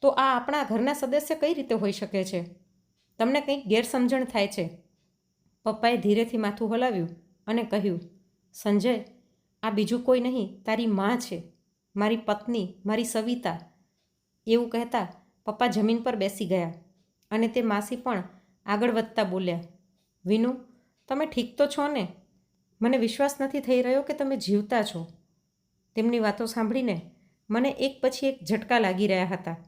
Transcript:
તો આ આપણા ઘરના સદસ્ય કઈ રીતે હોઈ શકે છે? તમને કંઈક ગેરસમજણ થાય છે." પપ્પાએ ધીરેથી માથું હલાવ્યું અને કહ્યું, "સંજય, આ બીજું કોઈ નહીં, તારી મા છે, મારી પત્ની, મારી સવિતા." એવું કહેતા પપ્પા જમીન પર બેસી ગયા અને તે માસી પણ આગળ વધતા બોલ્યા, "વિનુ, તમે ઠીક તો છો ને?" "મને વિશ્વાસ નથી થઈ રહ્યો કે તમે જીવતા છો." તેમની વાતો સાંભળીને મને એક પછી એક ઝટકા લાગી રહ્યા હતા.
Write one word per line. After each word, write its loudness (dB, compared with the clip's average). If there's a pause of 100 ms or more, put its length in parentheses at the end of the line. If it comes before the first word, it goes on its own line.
તો 4
આ 2
આપણા -2
ઘરના 0
સદસ્ય 0
કઈ 0
રીતે -4
હોઈ 0
શકે -4
છે? -4 (720)
તમને 2
કંઈક -2
ગેરસમજણ 2
થાય 0
છે." -6 (840)
પપ્પાએ 2
ધીરેથી 2
માથું -2
હલાવ્યું 0 (380)
અને 0
કહ્યું, 0 (520)
"સંજય, 2 (580)
આ -2
બીજું 0
કોઈ 4
નહીં, -2
તારી 0
મા 2
છે, -6 (540)
મારી 2
પત્ની, -4 (120)
મારી 0
સવિતા." -2 (840)
એવું 2
કહેતા -4 (340)
પપ્પા 0
જમીન 2
પર -2
બેસી -2
ગયા 0 (560)
અને 2
તે 0
માસી -2
પણ -4 (440)
આગળ 0
વધતા 0
બોલ્યા, -2 (640)
"વિનુ, 2 (540)
તમે -2
ઠીક -4
તો 6
છો -2
ને?" -4 (640)
"મને 4
વિશ્વાસ 0
નથી -2
થઈ 4
રહ્યો 2
કે -4
તમે -2
જીવતા 2
છો." -6 (880)
તેમની 2
વાતો 0
સાંભળીને -2 (400)
મને 2
એક -2
પછી 0
એક -2
ઝટકા 0
લાગી 2
રહ્યા 2
હતા. -6 (120)